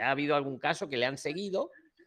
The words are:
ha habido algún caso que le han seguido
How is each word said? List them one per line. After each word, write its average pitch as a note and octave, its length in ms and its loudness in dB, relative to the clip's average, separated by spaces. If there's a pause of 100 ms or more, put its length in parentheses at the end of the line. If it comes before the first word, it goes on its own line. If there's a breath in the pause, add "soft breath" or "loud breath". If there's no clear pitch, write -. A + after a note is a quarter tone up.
ha A#2+ 100 2
habido D3 240 2
algún C#3 240 0
caso D#3+ 300 -2
que C3+ 80 -2
le A#2+ 80 4
han C3+ 140 0
seguido F#3+ 520 -2 (360)